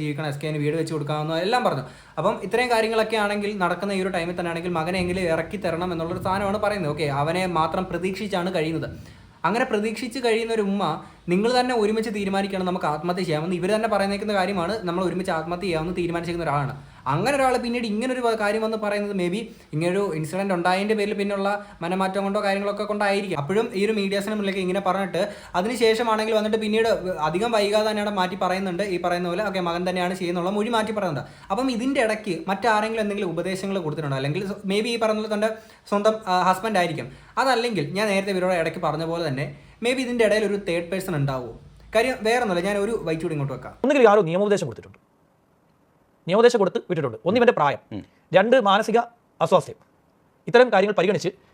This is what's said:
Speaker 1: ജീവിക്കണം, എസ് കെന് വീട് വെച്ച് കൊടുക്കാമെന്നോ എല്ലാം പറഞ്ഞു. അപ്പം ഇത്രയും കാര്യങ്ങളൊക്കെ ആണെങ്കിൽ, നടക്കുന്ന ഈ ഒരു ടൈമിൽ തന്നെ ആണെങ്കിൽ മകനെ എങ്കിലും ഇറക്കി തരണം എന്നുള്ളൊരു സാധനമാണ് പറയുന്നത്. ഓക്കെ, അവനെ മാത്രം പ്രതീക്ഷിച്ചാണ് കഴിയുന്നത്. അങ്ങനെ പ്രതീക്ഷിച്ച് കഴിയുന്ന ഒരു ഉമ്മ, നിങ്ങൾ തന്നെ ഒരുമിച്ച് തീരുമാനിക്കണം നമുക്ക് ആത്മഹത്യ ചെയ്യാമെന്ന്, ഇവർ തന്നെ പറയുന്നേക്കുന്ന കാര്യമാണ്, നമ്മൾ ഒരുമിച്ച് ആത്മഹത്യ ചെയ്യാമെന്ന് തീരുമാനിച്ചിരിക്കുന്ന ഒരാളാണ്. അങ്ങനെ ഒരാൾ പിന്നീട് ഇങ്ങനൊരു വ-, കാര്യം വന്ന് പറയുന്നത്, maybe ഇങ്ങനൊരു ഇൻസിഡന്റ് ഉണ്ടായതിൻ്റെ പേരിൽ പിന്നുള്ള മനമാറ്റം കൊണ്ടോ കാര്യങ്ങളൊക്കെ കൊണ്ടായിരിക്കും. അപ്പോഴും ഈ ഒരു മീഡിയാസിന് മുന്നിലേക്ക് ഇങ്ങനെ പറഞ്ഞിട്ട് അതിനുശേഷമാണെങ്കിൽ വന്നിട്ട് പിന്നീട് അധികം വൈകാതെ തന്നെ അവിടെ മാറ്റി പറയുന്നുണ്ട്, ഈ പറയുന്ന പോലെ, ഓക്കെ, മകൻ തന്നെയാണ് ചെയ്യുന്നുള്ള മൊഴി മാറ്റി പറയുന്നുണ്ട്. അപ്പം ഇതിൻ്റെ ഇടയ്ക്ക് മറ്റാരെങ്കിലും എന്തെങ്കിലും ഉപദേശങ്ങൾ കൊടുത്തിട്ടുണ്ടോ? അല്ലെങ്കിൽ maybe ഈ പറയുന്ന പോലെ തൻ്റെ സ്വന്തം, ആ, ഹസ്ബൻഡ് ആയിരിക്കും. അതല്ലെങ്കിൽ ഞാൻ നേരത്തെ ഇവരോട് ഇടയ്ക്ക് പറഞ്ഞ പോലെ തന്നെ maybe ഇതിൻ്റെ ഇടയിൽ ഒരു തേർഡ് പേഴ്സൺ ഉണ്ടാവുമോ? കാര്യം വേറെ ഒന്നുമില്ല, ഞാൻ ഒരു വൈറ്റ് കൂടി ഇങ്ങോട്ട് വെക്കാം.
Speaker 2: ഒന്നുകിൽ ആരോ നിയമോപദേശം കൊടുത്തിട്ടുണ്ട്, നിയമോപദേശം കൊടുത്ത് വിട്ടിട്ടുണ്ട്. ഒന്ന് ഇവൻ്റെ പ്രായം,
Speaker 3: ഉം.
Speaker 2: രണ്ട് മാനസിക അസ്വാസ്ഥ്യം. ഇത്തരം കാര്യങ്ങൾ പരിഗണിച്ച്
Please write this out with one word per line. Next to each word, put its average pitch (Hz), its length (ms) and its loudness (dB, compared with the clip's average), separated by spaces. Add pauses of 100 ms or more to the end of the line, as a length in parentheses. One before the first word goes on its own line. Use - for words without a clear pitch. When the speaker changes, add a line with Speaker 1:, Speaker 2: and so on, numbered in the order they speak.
Speaker 1:
ജീവിക്കണം, 151 280 -4
എസ് 139 140 -8
കെന് 156 200 -4
വീട് 147 160 0
വെച്ച് 160 160 -4
കൊടുക്കാമെന്നോ 151 400 -2 (100)
എല്ലാം 240 200 2
പറഞ്ഞു. 156 180 -2 (340)
അപ്പം 208 180 0 (100)
ഇത്രയും 240 280 2
കാര്യങ്ങളൊക്കെ 220 500 2
ആണെങ്കിൽ, 208 260 -2 (140)
നടക്കുന്ന 190 340 0
ഈ - 60 0
ഒരു 185 120 -2
ടൈമിൽ 175 220 -2
തന്നെ 170 140 -2
ആണെങ്കിൽ 175 260 -4
മകനെ 175 260 -2
എങ്കിലും 180 200 -2 (100)
ഇറക്കി 165 320 -4
തരണം 175 280 -2
എന്നുള്ളൊരു 170 340 -4
സാധനമാണ് 202 380 0
പറയുന്നത്. 185 280 -2
ഓക്കെ, 151 140 -2 (140)
അവനെ 175 220 0 (140)
മാത്രം 165 320 0
പ്രതീക്ഷിച്ചാണ് 185 680 -4
കഴിയുന്നത്. 156 320 -2 (580)
അങ്ങനെ 233 240 2
പ്രതീക്ഷിച്ച് 220 520 -4
കഴിയുന്ന 226 320 0
ഒരു 214 140 0
ഉമ്മ, 196 140 0 (480)
നിങ്ങൾ 208 260 4
തന്നെ 254 240 2
ഒരുമിച്ച് 220 340 0
തീരുമാനിക്കണം 196 540 -2
നമുക്ക് 180 220 -2
ആത്മഹത്യ 175 360 -2
ചെയ്യാമെന്ന്, 160 320 -2
ഇവർ 185 160 -2
തന്നെ 220 180 0
പറയുന്നേക്കുന്ന 202 440 0
കാര്യമാണ്, 185 360 0 (140)
നമ്മൾ 170 200 -2
ഒരുമിച്ച് 180 300 -2
ആത്മഹത്യ 175 300 -6
ചെയ്യാമെന്ന് 165 320 -2
തീരുമാനിച്ചിരിക്കുന്ന 170 480 -4
ഒരാളാണ്. 143 260 -2 (380)
അങ്ങനെ 202 280 0
ഒരാൾ 262 140 4 (100)
പിന്നീട് 240 260 -2
ഇങ്ങനൊരു 247 360 -2
വ-, 226 60 4 (100)
കാര്യം 208 240 0
വന്ന് 220 200 -2
പറയുന്നത്, 208 340 -2
maybe 180 200 0 (360)
ഇങ്ങനൊരു 180 280 0 (140)
ഇൻസിഡന്റ് 185 400 -2
ഉണ്ടായതിൻ്റെ 190 420 2
പേരിൽ 202 200 0
പിന്നുള്ള 202 300 0 (340)
മനമാറ്റം 190 440 0
കൊണ്ടോ 196 180 0
കാര്യങ്ങളൊക്കെ 202 460 0
കൊണ്ടായിരിക്കും. 202 500 0
അപ്പോഴും 196 260 0 (120)
ഈ 196 80 2
ഒരു 226 120 2
മീഡിയാസിന് 196 380 -2
മുന്നിലേക്ക് 196 280 -2
ഇങ്ങനെ 185 220 -2
പറഞ്ഞിട്ട് 185 340 0 (380)
അതിനുശേഷമാണെങ്കിൽ 220 800 2
വന്നിട്ട് 214 260 0
പിന്നീട് 220 240 2 (380)
അധികം 190 300 0
വൈകാതെ 208 320 2
തന്നെ 214 140 -2
അവിടെ 208 180 -2
മാറ്റി 185 220 -2
പറയുന്നുണ്ട്, 185 400 -2 (120)
ഈ - 100 -2
പറയുന്ന 175 280 0
പോലെ, 214 160 -2
ഓക്കെ, 185 200 -2
മകൻ 175 200 -2
തന്നെയാണ് 180 320 -2
ചെയ്യുന്നുള്ള 175 360 -2
മൊഴി 220 200 0
മാറ്റി 214 220 -2
പറയുന്നുണ്ട്. 170 320 -4 (200)
അപ്പം 254 240 0
ഇതിൻ്റെ 269 320 0
ഇടയ്ക്ക് 214 280 -2 (160)
മറ്റാരെങ്കിലും 220 540 2
എന്തെങ്കിലും 202 300 -2
ഉപദേശങ്ങൾ 190 500 -4
കൊടുത്തിട്ടുണ്ടോ? 147 360 -4
അല്ലെങ്കിൽ 151 220 -2 (300)
maybe 220 220 0
ഈ - 100 -4
പറയുന്ന 214 180 0
പോലെ 214 120 -4
തൻ്റെ 214 160 0 (400)
സ്വന്തം, 208 240 2 (160)
ആ, 180 40 4 (140)
ഹസ്ബൻഡ് 190 340 2
ആയിരിക്കും. 143 260 -4 (340)
അതല്ലെങ്കിൽ 226 440 2 (100)
ഞാൻ 214 160 2
നേരത്തെ 196 220 0
ഇവരോട് 180 280 2
ഇടയ്ക്ക് 165 260 -4
പറഞ്ഞ 156 240 -4
പോലെ 170 160 -4
തന്നെ 135 180 -4 (380)
maybe 254 180 0
ഇതിൻ്റെ 240 240 2
ഇടയിൽ 214 240 4
ഒരു 202 60 0 (100)
തേർഡ് 170 240 -2
പേഴ്സൺ 185 260 -4
ഉണ്ടാവുമോ? 131 340 -2 (440)
കാര്യം 247 200 2 (120)
വേറെ 240 160 4
ഒന്നുമില്ല, 180 260 0
ഞാൻ 202 160 0
ഒരു 233 80 -2 (140)
വൈറ്റ് 160 180 -2
കൂടി 165 100 -2
ഇങ്ങോട്ട് 135 200 -4
വെക്കാം. - 180 -14 (100)
Speaker 2:
ഒന്നുകിൽ 262 280 6
ആരോ 214 160 6
നിയമോപദേശം 180 420 0
കൊടുത്തിട്ടുണ്ട്, 101 280 -16 (1300)
നിയമോപദേശം 226 340 6
കൊടുത്ത് 180 180 4 (100)
വിട്ടിട്ടുണ്ട്. 143 280 0 (100)
ഒന്ന് 208 120 4
ഇവൻ്റെ 240 180 6
പ്രായം, 143 240 2 (140)
Speaker 3:
ഉം. 95 60 -4 (360)
Speaker 2:
രണ്ട് 226 180 6 (120)
മാനസിക 214 300 4 (480)
അസ്വാസ്ഥ്യം. 165 320 2 (720)
ഇത്തരം 247 240 8
കാര്യങ്ങൾ 202 260 4
പരിഗണിച്ച് 185 300 2 (240)